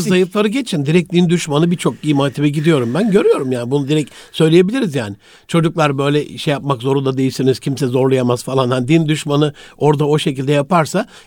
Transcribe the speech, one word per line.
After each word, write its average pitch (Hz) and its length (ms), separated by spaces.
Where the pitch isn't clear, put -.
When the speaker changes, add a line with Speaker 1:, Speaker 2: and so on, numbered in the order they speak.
Speaker 1:
eksik. 165 80
Speaker 2:
zayıfları 185 400
geçin. 202 380
Direkt 160 260
din 175 160
düşmanı 165 420
birçok 165 320
İmam 143 240
Hatip'e 147 220
gidiyorum 143 460
ben. 208 160
Görüyorum 214 420
yani. 120 180
Bunu 143 180
direkt 151 220
söyleyebiliriz 180 600
yani. 104 220
Çocuklar 156 500
böyle 143 400
şey 156 140
yapmak 135 300
zorunda 135 360
değilsiniz. 131 420
Kimse 139 260
zorlayamaz 127 580
falan. 131 260
Hani 127 180
din 160 200
düşmanı 147 440
orada 147 300
o 151 100
şekilde 139 340
yaparsa. 151 540